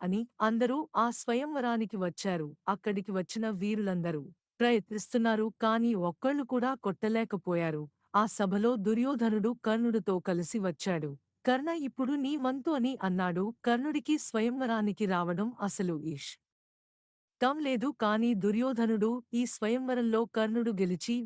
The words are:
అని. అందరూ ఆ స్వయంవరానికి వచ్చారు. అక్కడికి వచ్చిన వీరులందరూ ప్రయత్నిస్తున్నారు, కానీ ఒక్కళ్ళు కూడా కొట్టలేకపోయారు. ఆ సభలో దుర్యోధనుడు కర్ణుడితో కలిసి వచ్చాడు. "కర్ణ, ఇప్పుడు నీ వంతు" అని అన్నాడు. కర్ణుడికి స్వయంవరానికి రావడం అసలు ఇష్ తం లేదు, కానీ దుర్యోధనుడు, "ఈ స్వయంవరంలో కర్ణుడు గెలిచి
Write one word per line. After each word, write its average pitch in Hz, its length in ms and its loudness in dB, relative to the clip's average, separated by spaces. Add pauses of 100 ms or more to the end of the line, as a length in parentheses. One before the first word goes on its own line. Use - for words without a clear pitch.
అని. 185 200 0 (200)
అందరూ 233 360 2 (180)
ఆ 220 160 4
స్వయంవరానికి 240 880 -2
వచ్చారు. 175 480 -2 (200)
అక్కడికి 202 440 -2
వచ్చిన 220 440 -2
వీరులందరూ 180 680 -2 (360)
ప్రయత్నిస్తున్నారు, 226 840 2 (120)
కానీ 233 340 2 (120)
ఒక్కళ్ళు 262 400 0
కూడా 247 320 0
కొట్టలేకపోయారు. 180 1080 -2 (340)
ఆ 208 100 6
సభలో 202 500 2
దుర్యోధనుడు 220 760 2 (140)
కర్ణుడితో 220 560 2
కలిసి 175 400 -2
వచ్చాడు. 170 500 -2 (360)
"కర్ణ, 262 240 2 (120)
ఇప్పుడు 262 340 -2
నీ 277 220 -2
వంతు" 269 340 -2
అని 262 200 2 (120)
అన్నాడు. 180 400 0 (200)
కర్ణుడికి 285 540 0
స్వయంవరానికి 226 880 0
రావడం 175 420 0 (140)
అసలు 180 340 -2 (120)
ఇష్ 139 220 -8 (1120)
తం 269 180 2
లేదు, 262 280 0 (120)
కానీ 220 360 2
దుర్యోధనుడు, 220 760 2 (220)
"ఈ 240 120 2
స్వయంవరంలో 233 800 0
కర్ణుడు 226 460 0
గెలిచి 190 440 0 (100)